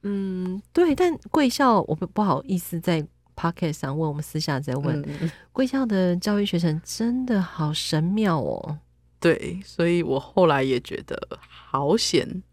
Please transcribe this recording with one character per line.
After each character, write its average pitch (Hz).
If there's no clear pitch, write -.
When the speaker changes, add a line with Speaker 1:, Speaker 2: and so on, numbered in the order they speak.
Speaker 1:
嗯， 190
对， 330
但 339
贵 294
校， 240
我 -
不， 170
不 208
好 156
意 185
思 175
在 165
podcast 170
上 143
问， 160
我 147
们 151
私 -
下 143
再 139
问。 143
Speaker 2:
嗯， 147
嗯。 160
Speaker 1:
贵 262
校 269
的 185
教 202
育 202
学 180
程 165
真 240
的 226
好 156
神 156
妙 190
哦。 104
Speaker 2:
对， 175
所 -
以 175
我 135
后 -
来 139
也 131
觉 -
得 -
好 -
险 -